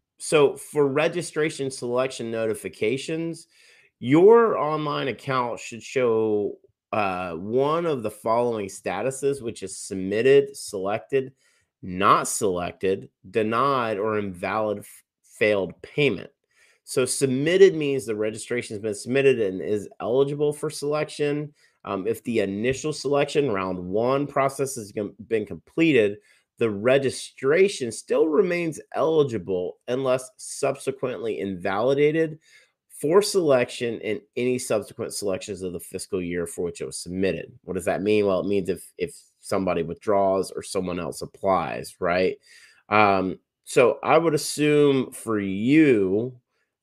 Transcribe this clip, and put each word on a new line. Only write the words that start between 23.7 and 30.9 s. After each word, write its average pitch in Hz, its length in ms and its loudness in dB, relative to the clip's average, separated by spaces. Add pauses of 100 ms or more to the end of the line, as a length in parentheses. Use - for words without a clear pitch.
one 120 480 0
process 139 480 -2
has 104 160 -12
com-, 104 240 -6 (120)
been 107 200 -2
completed, 107 720 2 (420)
the 117 100 2
registration 131 1200 0
still 143 360 0
remains 175 520 0 (140)
eligible 113 960 0
unless 131 500 -2
subsequently 127 1040 -6